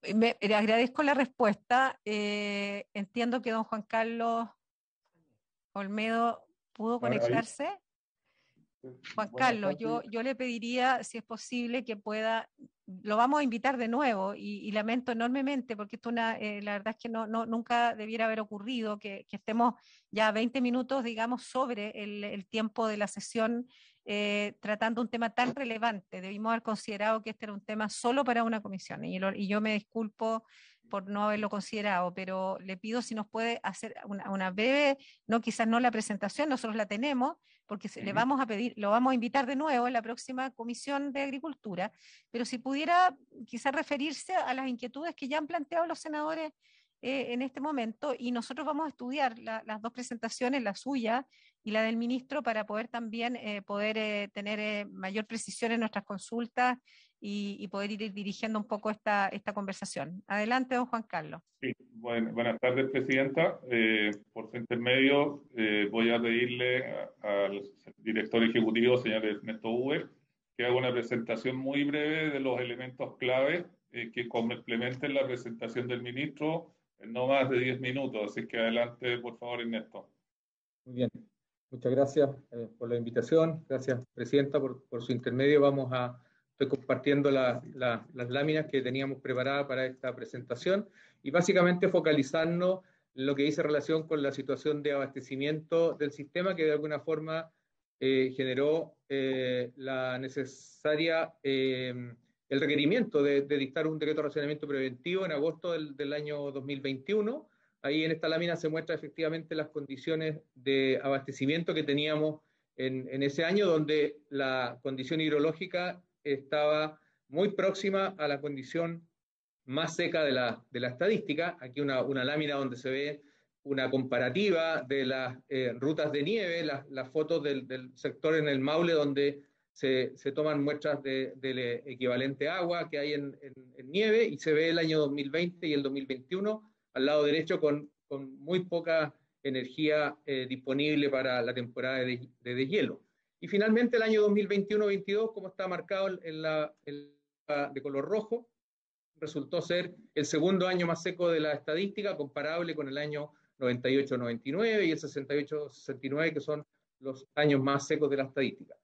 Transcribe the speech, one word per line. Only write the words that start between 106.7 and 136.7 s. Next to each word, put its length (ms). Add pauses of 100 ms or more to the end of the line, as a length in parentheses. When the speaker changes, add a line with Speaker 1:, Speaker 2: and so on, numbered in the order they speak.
Speaker 3:
veintiuno. 680 (340)
Ahí 220
en 80
esta 160
lámina 260
se 140
muestra 260
efectivamente 600
las 140
condiciones 720 (140)
de 480
abastecimiento 720
que 80
teníamos 600 (340)
en, 340
en 120
ese 220
año, 220
donde 640
la 540
condición 380
hidrológica 800 (200)
estaba 800 (280)
muy 220
próxima 680
a 100
la 120
condición 640 (600)
más 300
seca 260
de 100
la, 380
de 100
la 80
estadística. 720
Aquí 200
una, 220
una 220
lámina 300
donde 220
se 140
ve 320 (420)
una 260
comparativa 920
de 240
las, 320 (100)
eh, 300
rutas 340
de 100
nieve, 420
las, 260
las 200
fotos 320
del, 240
del 300
sector 380
en 140
el 120
Maule, 320
donde 500 (300)
se, 440
se 160
toman 300
muestras 400
de, 340
del, 220
eh, 260
equivalente 640
agua 400
que 100
hay 140
en, 300
en, 100 (240)
en 140
nieve, 340
y 140
se 160
ve 160
el 80
año 220
dos 120
mil 180
veinte 360
y 80
el 80
dos 100
mil 140
veintiuno, 640 (240)